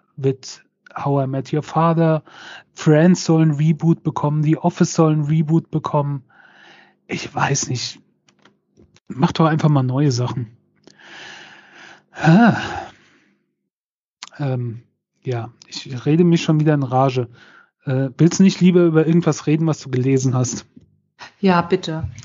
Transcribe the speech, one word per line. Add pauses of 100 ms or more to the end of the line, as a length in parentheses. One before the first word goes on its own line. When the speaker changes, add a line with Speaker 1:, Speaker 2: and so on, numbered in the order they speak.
(180)
Speaker 1:
wird (300)
How
I
Met
Your
Father. (500)
Friends
sollen
Reboot
bekommen,
The
Office
sollen
Reboot
bekommen. (840)
Ich
weiß
nicht. (1040)
Mach
doch
einfach
mal
neue
Sachen. (1600)
Ah. (1800)
Ähm, (400)
ja, (180)
ich
rede
mich
schon
wieder
in
Rage. (580)
Äh,
willst
du
nicht
lieber
über
irgendwas
reden,
was
du
gelesen
hast? (720)
Speaker 2:
Ja,
bitte. (140)